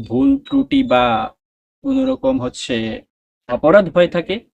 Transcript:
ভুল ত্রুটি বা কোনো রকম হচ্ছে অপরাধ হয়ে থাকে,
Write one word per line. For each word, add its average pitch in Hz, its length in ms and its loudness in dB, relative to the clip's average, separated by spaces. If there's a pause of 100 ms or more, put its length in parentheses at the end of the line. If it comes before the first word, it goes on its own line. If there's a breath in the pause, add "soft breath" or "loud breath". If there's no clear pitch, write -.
ভুল 120 260 0 (100)
ত্রুটি 139 440 -2
বা 123 220 2 (800)
কোনো 269 220 -2
রকম 262 340 -2
হচ্ছে 123 340 -6 (720)
অপরাধ 165 460 4
হয়ে 175 220 4
থাকে, 175 180 -4 (200)